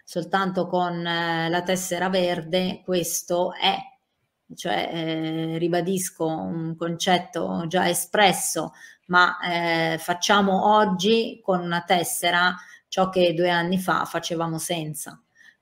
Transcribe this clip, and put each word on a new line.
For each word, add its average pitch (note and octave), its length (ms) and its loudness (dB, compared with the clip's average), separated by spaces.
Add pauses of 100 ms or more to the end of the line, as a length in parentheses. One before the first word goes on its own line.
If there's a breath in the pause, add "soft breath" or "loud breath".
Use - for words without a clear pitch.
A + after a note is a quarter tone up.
soltanto F#3 640 -2
con, F3 380 -2
eh, E3+ 440 -2
la F3 140 0
tessera F3+ 440 -2
verde F3+ 800 -2
questo F3 680 -2
è G3 220 0 (800)
cioè, - 360 -2
eh, D#3+ 680 -4
ribadisco F3 680 -2
un E3 500 -4
concetto F3 920 -2
già F3+ 220 0
espresso, F3 840 2 (340 loud breath)
ma, F3+ 300 4 (560)
eh, E3 40 -2
facciamo G3 800 4
oggi G#3+ 680 2
con F3+ 180 0
una E3+ 220 -2
tessera F3 720 2 (320 loud breath)
ciò F#3 220 2
che F3+ 240 4
due F3 160 2
anni F3 300 2
fa F#3 260 0
facevamo E3 540 -4
senza. D#3 640 -8 (400 soft breath)